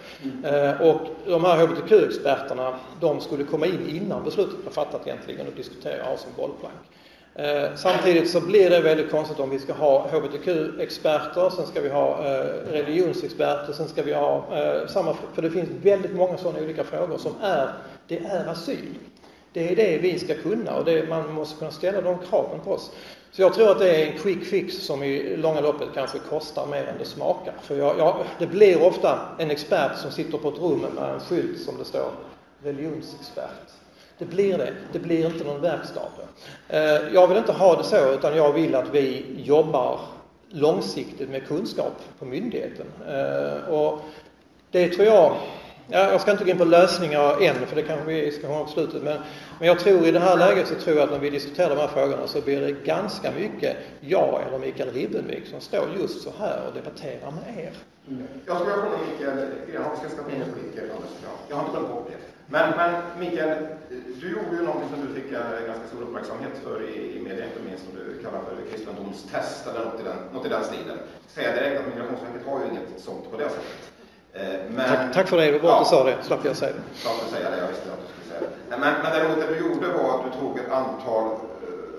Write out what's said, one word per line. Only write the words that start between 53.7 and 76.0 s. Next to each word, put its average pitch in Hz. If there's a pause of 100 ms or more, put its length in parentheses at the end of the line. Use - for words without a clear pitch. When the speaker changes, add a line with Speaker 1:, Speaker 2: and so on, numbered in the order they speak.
Speaker 2:
jag 143
eller 131
Mikael 131
Ribbenvik 190
som 143
står - (120)
just -
så -
här 151
och 131
debatterar 135
med 185
er. - (360)
Speaker 3:
Mm. 127 (200)
Jag 175
skulle 190
vilja 202
fråga 165 (140)
Mikael 139 (360)
Grenholm, 147
vi 151 (100)
ska -
släppa 143
in 131
en 123
politiker -
alldeles -
strax. 117 (120)
Jag 143
har -
inte -
glömt -
bort -
det. - (320)
Men, 160 (140)
men 175 (320)
Mikael, 156 (640)
du 170
gjorde 170
ju 170
någonting 139
som 143
du 127 (100)
fick, -
eh, 117
ganska 117
stor 120
uppmärksamhet 120 (100)
för 110 (140)
i, -
i - (100)
media, 95
inte -
minst, 92
som -
du - (200)
kallar 117
för 117 (160)
kristendomstest 104
eller 113
något -
i -
den, 135 (160)
något 120
i -
den 110
stilen. - (240)
Jag -
ska -
säga 123
direkt 139
att 131
Migrationsverket 120
har 139
ju -
inget - (200)
sånt -
på 147
det 143
sättet. - (560)
Eh, - (180)
men 131
Speaker 2:
Tack, 127
tack 185
för 185
det, 156
det 143
var 151
bra -
att -
du 170
Speaker 3:
Ja. -
Speaker 2:
sa 131